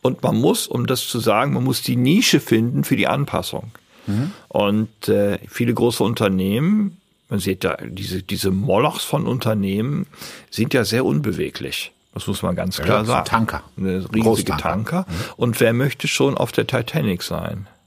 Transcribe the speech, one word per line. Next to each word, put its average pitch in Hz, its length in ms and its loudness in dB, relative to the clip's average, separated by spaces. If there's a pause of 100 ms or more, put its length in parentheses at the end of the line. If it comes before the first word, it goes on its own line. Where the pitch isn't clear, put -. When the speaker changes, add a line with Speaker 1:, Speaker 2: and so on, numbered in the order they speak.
Speaker 1:
Und - 220 0
man 117 120 2
muss, 151 300 2
um 120 220 -2
das 127 180 0
zu 120 140 -4
sagen, 110 320 4
man 123 100 0
muss 131 200 0
die 127 140 0
Nische 147 440 4
finden 123 420 2
für 139 140 2
die 101 100 2
Anpassung. - 640 -2 (380)
Speaker 2:
Mhm. 127 240 -2 (160)
Speaker 1:
Und, 107 600 0
äh, 101 380 2
viele 120 280 -2
große 117 280 2
Unternehmen, 113 960 0 (320)
man 107 100 -2
sieht 95 240 -2
da, 82 220 0
diese, 92 400 -6
diese 98 260 -2
Molochs 107 540 0
von - 240 -2
Unternehmen 110 760 -2 (440)
sind - 240 -2
ja 120 100 4
sehr 110 200 0
unbeweglich. 90 880 -2 (220)
Das - 120 -8
muss 101 160 -4
man 90 140 -2
ganz 90 220 -4
Speaker 2:
Ja, - 60 -4
Speaker 1:
klar 104 160 4
Speaker 2:
das 107 60 -2
sind 123 80 2
Speaker 1:
sagen. - 140 0
Speaker 2:
Tanker. - 340 0 (140)
Speaker 1:
Eine 92 220 -2
riesige 104 240 -2
Speaker 2:
Großtanker. 110 400 2
Speaker 1:
Tanker. 110 460 -2
Speaker 2:
Mhm. 85 60 -6 (220)
Speaker 1:
Und 120 240 0
wer 117 140 6
möchte 131 340 0
schon - 280 2
auf 123 140 0
der 113 160 0
Titanic 120 560 -2
sein? 85 440 -6 (200)